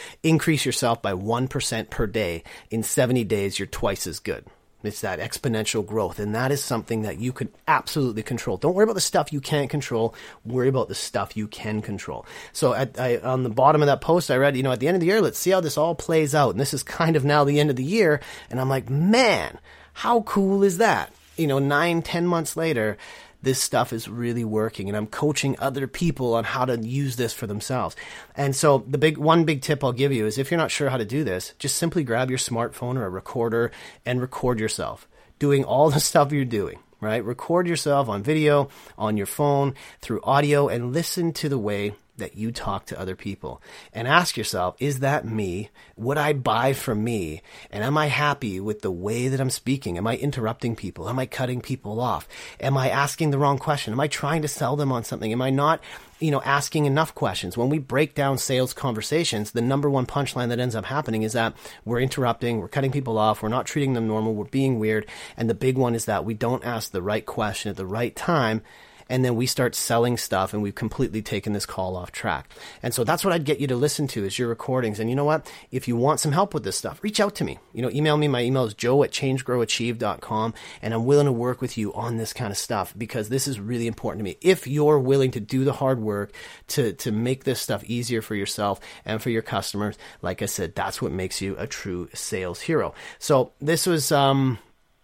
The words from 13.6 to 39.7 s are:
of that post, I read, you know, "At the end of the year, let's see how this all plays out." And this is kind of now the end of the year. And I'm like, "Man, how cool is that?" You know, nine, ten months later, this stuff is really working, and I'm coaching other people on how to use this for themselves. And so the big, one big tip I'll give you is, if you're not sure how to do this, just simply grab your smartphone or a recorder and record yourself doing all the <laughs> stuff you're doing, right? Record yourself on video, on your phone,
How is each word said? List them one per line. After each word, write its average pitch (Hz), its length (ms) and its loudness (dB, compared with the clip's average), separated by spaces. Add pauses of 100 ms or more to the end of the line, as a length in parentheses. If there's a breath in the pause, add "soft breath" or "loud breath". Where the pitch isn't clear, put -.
of 147 60 6
that 143 160 4
post, 165 280 2
I 131 60 4
read, 139 220 4
you 131 40 0
know, 135 100 2
"At 120 80 -2
the 131 80 2
end 185 80 4
of 185 40 2
the 165 60 2
year, 208 160 4
let's - 160 0
see 185 140 2
how 185 100 4
this 151 160 -2
all 165 160 2
plays 156 400 2
out." 143 160 6
And 95 100 0
this 139 140 0
is 135 80 -4
kind 165 340 2
of 135 80 2
now 147 200 6
the 143 160 4
end 151 100 4
of 127 60 0
the 127 60 -2
year. 160 380 4 (300 loud breath)
And 123 100 -2
I'm 131 80 0
like, 135 220 -2
"Man, 175 680 4 (360 loud breath)
how 233 280 2
cool 196 400 2
is 196 140 6
that?" 175 380 2 (240)
You 165 80 2
know, 139 120 4
nine, 151 440 2
ten 170 240 -2
months 165 280 0
later, 120 440 0 (440 loud breath)
this 131 180 2
stuff 117 320 0
is 113 160 -6
really 117 360 -2
working, 107 440 -2
and 101 80 -2
I'm 107 100 -4
coaching 143 520 0
other 135 280 -2
people 135 460 0
on 113 120 2
how 127 200 0
to 127 140 0
use 127 380 -2
this 120 180 -2
for - 120 -8
themselves. 104 480 -4 (400 loud breath)
And 139 220 0
so 139 320 6
the 139 80 -2
big, 151 220 2
one 160 260 6
big 151 160 0
tip 147 240 -2
I'll 123 80 2
give 135 200 2
you 113 120 2
is, 107 140 -2
if 135 120 -2
you're 170 60 0
not 160 140 2
sure 143 180 0
how 131 80 -2
to 120 80 0
do 131 200 -2
this, 92 340 -4
just - 180 -2
simply 165 280 0
grab 123 260 2
your 127 80 0
smartphone 120 580 -2
or 120 80 -2
a 95 60 -4
recorder 117 600 0 (360 loud breath)
and 123 160 0
record 123 380 0
yourself - 460 -4 (320 soft breath)
doing 143 240 4
all 139 280 6
the 147 100 4
<laughs> - 100 0
stuff 147 220 6
you're 139 140 2
doing, 107 320 -2 (240)
right? 110 200 0
Record 170 440 0
yourself 143 420 2
on 101 140 -2
video, 147 480 4 (260 loud breath)
on 107 220 0
your 98 80 -2
phone, 139 480 2 (260 loud breath)